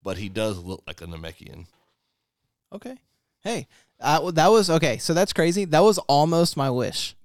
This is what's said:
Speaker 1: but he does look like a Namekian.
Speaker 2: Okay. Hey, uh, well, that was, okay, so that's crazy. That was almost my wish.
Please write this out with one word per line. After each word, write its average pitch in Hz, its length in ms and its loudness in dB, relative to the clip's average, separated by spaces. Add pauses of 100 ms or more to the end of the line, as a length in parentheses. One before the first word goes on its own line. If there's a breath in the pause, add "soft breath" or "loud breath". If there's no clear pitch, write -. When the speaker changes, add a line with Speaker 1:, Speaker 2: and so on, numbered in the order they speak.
Speaker 1:
but 95 140 -8
he 101 120 -10
does 107 300 -4
look 90 260 -12
like - 160 -16
a 85 60 -16
Namekian. 80 580 -16 (1080)
Speaker 2:
Okay. 254 240 -18 (440)
Hey, 196 260 -8 (340 soft breath)
uh, 147 220 2
well, 175 100 -4
that 160 180 4
was, 208 180 4
okay, 156 280 2
so - 160 -4
that's 160 200 0
crazy. 175 320 0
That 156 180 2
was 208 160 6
almost 165 580 2
my 139 120 -2
wish. 123 560 -4